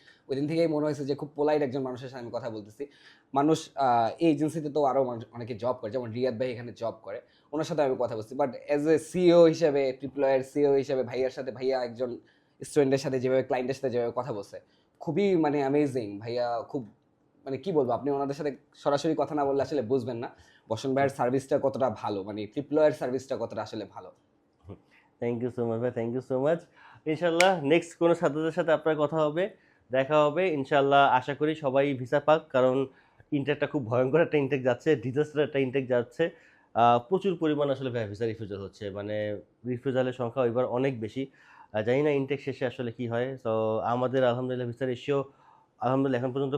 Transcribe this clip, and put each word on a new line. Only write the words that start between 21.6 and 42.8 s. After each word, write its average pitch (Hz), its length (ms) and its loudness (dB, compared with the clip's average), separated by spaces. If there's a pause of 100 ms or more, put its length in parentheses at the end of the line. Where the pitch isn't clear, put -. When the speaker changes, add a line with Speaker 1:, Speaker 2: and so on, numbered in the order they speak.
Speaker 1:
কতটা 127 280 0
ভালো, 104 320 -6
মানে 104 240 -8
ট্রিপলয়ের 147 460 2
সার্ভিসটা 131 480 -6
কতটা 113 220 -6
আসলে 107 220 -10
ভালো। 95 280 -16 (1080)
Speaker 2:
Thank 120 220 -4
you 123 140 -2
so 123 120 -2
much 113 120 -2
ভাই, 123 100 -2
thank 117 260 -4
you 127 160 -6
so 131 140 0
much। 165 140 0 (460)
ইনশাআল্লাহ 165 580 2
নেক্সট 165 340 2
কোনো 170 160 4
ছাত্রদের 160 380 0
সাথে 165 200 0
আপনার 151 240 2
কথা 151 200 0
হবে, 160 340 0 (420)
দেখা 147 320 4
হবে। 147 240 2
ইনশাআল্লাহ 139 600 4
আশা 127 260 2
করি 151 200 -2
সবাই 143 400 0
ভিসা 127 260 -2
পাক, 156 280 4
কারণ 127 380 2 (460)
ইনটেকটা 143 340 -2
খুব 135 200 -4
ভয়ঙ্কর 131 340 2
একটা 156 180 2
ইনটেক 135 240 0
যাচ্ছে, 127 340 2
ডিজাস্টার 143 480 -2
একটা 143 140 -2
ইনটেক 131 300 -2
যাচ্ছে। 127 420 0 (440)
আহ, 120 340 4
প্রচুর 185 280 0
পরিমাণ 147 340 0
আসলে 131 200 -4
ভি-, 117 180 -4
ভিসা 104 180 -4
রিফিউজাল 104 380 -8
হচ্ছে, 98 260 -10
মানে 104 500 -6 (280)
রিফিউজালের 127 440 0
সংখ্যা 123 340 -2
এবার 120 180 0
অনেক 123 360 -2
বেশি। 123 260 -6 (460)
আহ, 107 100 0
জানি 123 200 2
না 151 80 2
ইনটেক 139 300 -2
শেষে 135 260 -4
আসলে 120 260 -6